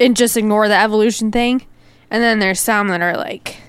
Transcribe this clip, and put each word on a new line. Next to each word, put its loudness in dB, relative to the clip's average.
and 4
just 0
ignore 2
the 2
evolution 0
thing. -2
And -2
then 2
there's 0
some 0
that -2
are, -2
like, -10